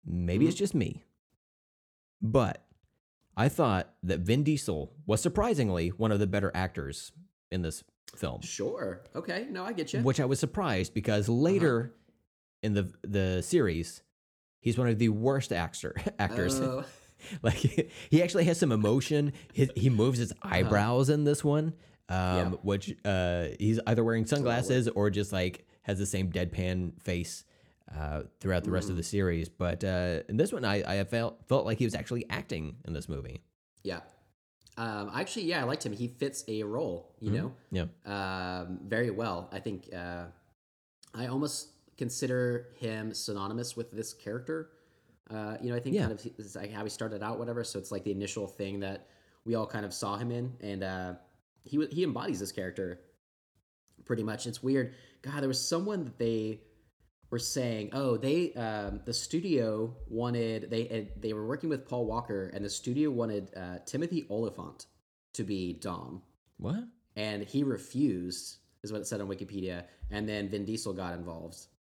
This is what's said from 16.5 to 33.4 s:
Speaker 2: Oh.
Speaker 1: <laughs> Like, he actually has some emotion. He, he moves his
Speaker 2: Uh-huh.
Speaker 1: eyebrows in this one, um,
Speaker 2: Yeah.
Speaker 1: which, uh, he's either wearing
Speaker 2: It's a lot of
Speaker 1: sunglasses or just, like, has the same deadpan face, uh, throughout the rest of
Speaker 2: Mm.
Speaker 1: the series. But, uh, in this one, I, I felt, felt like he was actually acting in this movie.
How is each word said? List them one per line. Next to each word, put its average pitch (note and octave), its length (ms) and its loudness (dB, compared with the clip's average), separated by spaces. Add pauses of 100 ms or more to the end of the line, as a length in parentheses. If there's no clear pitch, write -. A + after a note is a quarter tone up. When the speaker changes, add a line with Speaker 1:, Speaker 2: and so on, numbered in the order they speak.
Speaker 2:
Oh. C3 280 -2
Speaker 1:
<laughs> - 40 -20 (500)
Like, - 480 2 (180)
he E3 140 8
actually E3+ 220 4
has E3+ 140 6
some D3 120 6
emotion. C3 640 4 (180)
He, C3+ 240 4
he C3 140 6
moves A#2+ 300 6
his G2 120 0
Speaker 2:
Uh-huh. - 240 -4
Speaker 1:
eyebrows A2+ 540 6
in D3+ 140 6
this D3 200 4
one, D3+ 300 4 (360)
um, F#2 280 4
Speaker 2:
Yeah. F2+ 120 4 (140)
Speaker 1:
which, G2 320 0 (100)
uh, F2+ 420 2 (120)
he's A2 260 4
either A#2 180 4
wearing A2+ 200 4
Speaker 2:
It's A2 80 0
a D3+ 40 4
lot C#3+ 40 0
of C3+ 40 0 (220)
Speaker 1:
sunglasses B2+ 220 4
or G#2 240 4
just, G2 220 0
like, F2+ 340 0 (160)
has G2+ 160 -2
the G2+ 80 0
same F#2+ 240 0
deadpan F2+ 680 -2
face, F2 420 -4 (520)
uh, D2+ 280 -2 (160)
throughout F#2 240 2
the F2 80 0
rest F2+ 180 2
of F#2 60 0
Speaker 2:
Mm. - 20 0
Speaker 1:
the E2 60 -2
series. E2+ 460 2
But, F2 340 -2
uh, F2+ 460 0
in G#2 80 0
this E3+ 140 4
one, C3+ 140 -2
I, G2 340 2
I G2 40 2
felt, A#2 440 -2
felt C3 200 4
like A2+ 100 0
he B2+ 80 2
was G#2 100 0
actually - 340 -4
acting - 560 -6
in E2 80 -6
this D2 160 -6
movie. C2 320 -8 (420)